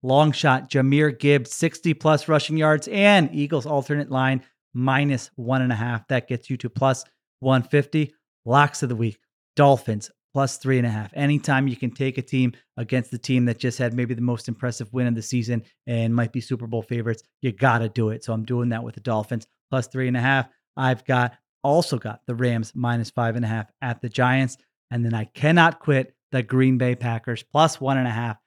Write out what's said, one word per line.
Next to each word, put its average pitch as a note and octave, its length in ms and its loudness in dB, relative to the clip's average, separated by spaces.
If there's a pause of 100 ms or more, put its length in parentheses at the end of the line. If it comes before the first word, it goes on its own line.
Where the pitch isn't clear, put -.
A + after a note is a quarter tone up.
Long C#3 300 4
shot, C3 360 0
Jahmyr C#3 480 2
Gibbs, C#3+ 340 2
sixty - 420 -2
plus D3+ 340 0
rushing D#3 300 2
yards, D#3 320 2
and G3 440 4
Eagles D3 320 -2
alternate D3 460 -2
line, C3 320 0 (300)
minus C3 640 0
one C3 240 0
and B2+ 100 2
a A#2 40 2
half. A#2 340 -4
That B2+ 180 -2
gets A#2+ 220 -6
you C3 80 -4
to A#2+ 120 -6
plus C3+ 360 0 (340)
one C3 240 2
fifty. D3 500 0 (320)
Locks C#3+ 380 2
of B2+ 60 -4
the A#2+ 60 -2
week, A2 240 -4 (360)
Dolphins, B2+ 560 2 (220)
plus C#3 240 -2
three C3 200 0
and A#2+ 80 2
a A#2 60 -2
half. G#2+ 240 -8
Anytime C#3+ 520 0
you A#2+ 100 -4
can B2 120 -4
take C3 280 -4
a B2+ 40 -6
team B2+ 300 0 (260)
against A#2+ 340 -4
the B2 60 -10
team B2+ 280 0
that A#2 140 -2
just B2 200 -4
had A#2+ 140 0
maybe B2 200 -2
the A#2 80 -6
most B2 280 -4
impressive A#2 440 -8
win B2 140 0
of A#2 80 0
the A2+ 60 -6
season A#2 420 -2 (240)
and A#2 260 0
might A#2 200 0
be B2 80 -4
Super A#2 260 -8
Bowl A2+ 160 -4
favorites, A#2 400 -4 (180)
you B2 120 -2
gotta A#2 360 2
do A2 200 -2
it. A2 140 -8
So A2+ 100 -6
I'm A2 120 -4
doing A#2+ 240 -2
that A2+ 140 -4
with A#2 120 -14
the G#2+ 60 -18
Dolphins, A2 460 -4 (240)
plus C3 160 -2
three C3 220 -4
and B2 80 0
a A#2+ 40 -2
half. C3+ 260 2 (300)
I've C3 280 0
got, B2 280 0 (280)
also C#3+ 360 0
got G#2+ 280 -10
the B2 100 -6
Rams, A#2 380 -2
minus A#2+ 360 -2
five A#2 260 -2
and A#2+ 80 -2
a A2 60 -2
half A2 200 -6 (120)
at B2 200 -6
the B2+ 60 -8
Giants. B2+ 480 0 (360)
And A#2+ 120 -2
then A#2 100 0
I A2 120 -4
cannot E3 540 4
quit C3+ 360 -2 (160)
the B2+ 100 -2
Green B2+ 360 2
Bay B2 180 0
Packers, A#2 480 -6
plus D3+ 380 0
one C3+ 160 0
and B2+ 100 0
a A#2+ 40 -4
half A2+ 360 -4